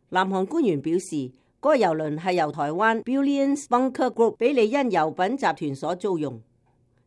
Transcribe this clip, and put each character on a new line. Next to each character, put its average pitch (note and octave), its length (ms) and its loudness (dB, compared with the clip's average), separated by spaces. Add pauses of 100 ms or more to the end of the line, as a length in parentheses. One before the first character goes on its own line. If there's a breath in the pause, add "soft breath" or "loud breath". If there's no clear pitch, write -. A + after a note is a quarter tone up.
南 F#3+ 180 0
韓 F#3+ 180 0
官 D#4 180 0
員 D#3+ 180 0
表 D#3+ 160 0
示， C#3+ 340 -6 (280 soft breath)
該 C#4+ 120 2
郵 G#3 260 2
輪 D3+ 200 -4
係 F3+ 160 -2
由 D#3+ 160 0
台 D3 200 -4
灣 G#3+ 340 0
Billions C#4 600 0
Bunker B3+ 440 0
Group A3 280 2
比 C4 160 2
利 A3 200 2
恩 C#4 160 0
油 D#3+ 220 2
品 G3 240 -2
集 C4+ 100 -2
團 D3+ 300 -2
所 D#3 220 -4
租 F#3 200 -2
用。 B2+ 240 -6 (640)